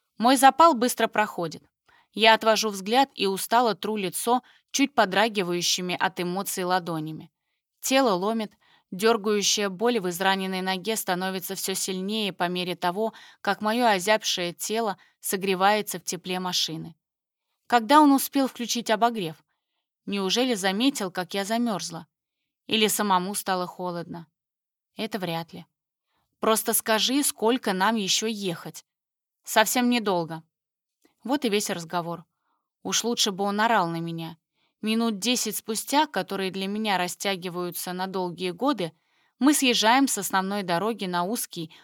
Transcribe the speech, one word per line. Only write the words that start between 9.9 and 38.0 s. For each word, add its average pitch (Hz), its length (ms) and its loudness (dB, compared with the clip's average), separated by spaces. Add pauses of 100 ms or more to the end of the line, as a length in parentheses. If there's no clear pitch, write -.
в 185 100 -2
израненной 190 520 0
ноге 190 340 -4
становится 190 600 -4
всё - 180 -6
сильнее 196 580 -4
по 175 160 -2
мере 180 280 -4
того, 196 380 -2 (280)
как 196 200 -2
моё 233 260 2
озябшее 190 640 2
тело 214 440 -4 (220)
согревается 196 800 0
в - 60 -16
тепле 185 340 -6
машины. 165 560 -4 (720)
Когда 247 320 6
он 285 140 8
успел 269 340 2
включить 233 420 -6
обогрев? 214 540 0 (640)
Неужели 202 480 0
заметил, 196 580 0
как 180 220 -6
я 196 100 -2
замёрзла? 185 640 -4 (600)
Или 220 200 2
самому 196 480 0
стало 180 320 -4
холодно? 175 600 -10 (680)
Это 214 240 -6
вряд 165 320 -6
ли. 175 140 -18 (760)
«Просто 220 340 2
скажи, 226 500 2
сколько 226 500 0
нам 196 220 2
ещё 208 320 -2
ехать?» 196 580 -6 (600)
«Совсем 240 460 2
недолго». 175 500 0 (840)
Вот 269 220 -2
и 226 40 2
весь 208 200 0
разговор. 170 560 -6 (560)
Уж - 220 -2
лучше 226 280 0
бы 190 120 -4
он 202 180 0
орал 220 260 4
на 165 120 -4
меня. 165 380 -8 (440)
Минут 220 380 0
десять 220 380 -2
спустя, 277 500 -2
которые 190 420 -4
для 190 180 -6
меня 208 300 -2
растягиваются 180 960 -4
на 185 140 -6